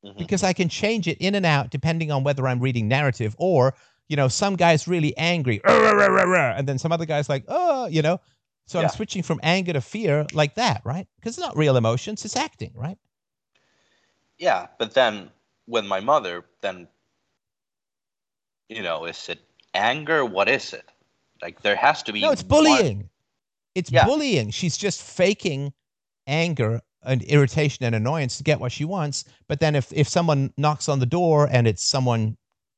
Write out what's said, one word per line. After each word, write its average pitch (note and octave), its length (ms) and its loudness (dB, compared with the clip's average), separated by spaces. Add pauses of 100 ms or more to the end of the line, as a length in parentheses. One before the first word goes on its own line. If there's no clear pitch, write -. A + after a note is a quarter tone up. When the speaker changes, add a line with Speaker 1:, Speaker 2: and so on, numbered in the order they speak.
Speaker 1:
Mm-hmm. G3+ 140 -18
Speaker 2:
Because F#3 240 -2
I F#3 100 2
can F3 160 0
change G#3+ 380 -2
it D#3+ 100 -4
in F#3+ 160 -2
and F#3+ 140 0
out C#3 240 0
depending D#3+ 400 -2
on C3+ 120 0
whether C#3 240 0
I'm B2 120 0
reading A#2+ 280 0
narrative B2+ 520 0
or, C#3+ 340 4 (340)
you D3 80 -4
know, C#3 120 2
some G3 280 0
guy's E3+ 320 4
really E3 300 -2
angry, D3+ 480 0
"Rah, - 140 6
rah, - 140 4
rah, G3+ 120 6
rah, F#3+ 180 4
rah," E3+ 320 2
and C#3 140 -4
then C3+ 80 -2
some D#3+ 140 -2
other E3 160 0
guy's D3 200 -2
like, C#3 200 -2
"Oh," C#4 400 0
you D#3 160 0
know? E3 180 0 (460)
So - 100 -6
I'm E3 60 0
Speaker 1:
Yeah. - 60 2
Speaker 2:
switching - 340 -8
from C#3+ 180 -2
anger F3 320 0
to C#3 80 -2
fear D3+ 500 -2
like D3+ 240 0
that, A3 300 0
right? D#3+ 220 -6 (160)
'Cause A3+ 160 -6
it's - 0 -
not E4 180 -6
real D3 180 4
emotions, B2 480 0
it's G#3 120 -10
acting, B3 400 -6
right? C#3+ 240 -12 (1400)
Speaker 1:
Yeah, B2 300 0 (100)
but A2+ 160 -6
then G#2+ 380 0 (360)
with A#2 180 -2
my G2 160 -2
mother, G#2 440 -2 (160)
then, F2+ 260 -8 (1800)
you G#2+ 140 -12
know, E2 220 -6
is - 220 -12
it F2 120 -10 (340)
anger? C#3+ 500 0
What G2 260 0
is C3 240 -2
it? - 140 -16 (540)
Like, - 220 -14
there G2+ 120 2
has D3+ 280 2
to G#2+ 100 -8
be G#2 80 -4
Speaker 2:
No, D#4 100 2
it's - 120 -2
Speaker 1:
one - 60 -14
Speaker 2:
bullying. B3+ 600 4 (640)
It's F#3 180 -6
Speaker 1:
Yeah. D3+ 140 6
Speaker 2:
bullying. A3+ 460 0
She's - 260 -4
just - 240 -6
faking D#3+ 720 -2 (540)
anger C3+ 540 -2 (220)
and B2+ 200 0
irritation D3 600 2
and A#2 80 0
annoyance B2+ 440 -2
to C#3+ 60 -12
get D3 160 2
what B2+ 120 -4
she D3 120 -6
wants. D#3 420 -6 (220)
But D3+ 120 -4
then D#3 160 2
if, - 180 -2
if D3 160 2
someone D3 480 0
knocks D3+ 320 -2
on C#3+ 100 0
the B2+ 60 0
door D#3 460 2
and A#2+ 160 4
it's G#2+ 160 0
someone A#2 520 0 (420)